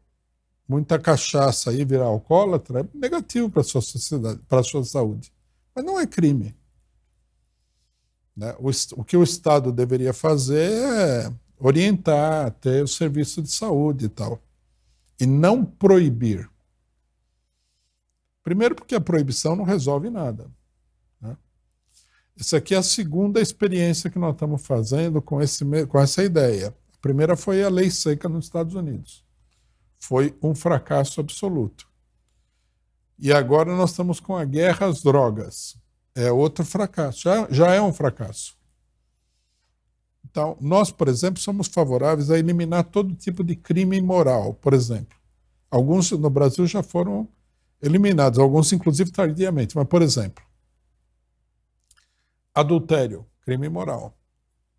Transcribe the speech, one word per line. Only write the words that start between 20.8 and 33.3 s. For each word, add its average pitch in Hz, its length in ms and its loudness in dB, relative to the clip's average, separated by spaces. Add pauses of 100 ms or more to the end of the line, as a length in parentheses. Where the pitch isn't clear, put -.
né? 110 160 -14 (1040)
Essa - 160 -2
aqui 160 180 0
é 190 40 4
a 185 60 2
segunda 196 580 0
experiência 175 680 -2
que - 80 -8
nós 170 140 -2
estamos 147 340 -6
fazendo 139 560 -2
com 143 200 -4
esse 143 240 -4
me-, 147 200 0
com 139 140 2
essa 139 240 2
ideia. 123 460 0
A - 320 -20
primeira 147 340 0
foi 196 260 0
a 202 80 2
lei 185 220 2
seca 165 380 -4
nos 160 160 -6
Estados 165 300 -6
Unidos. 151 500 -10 (760)
Foi 135 420 0
um 156 140 0
fracasso 147 640 -2
absoluto. 151 680 -6 (1300)
E 143 160 2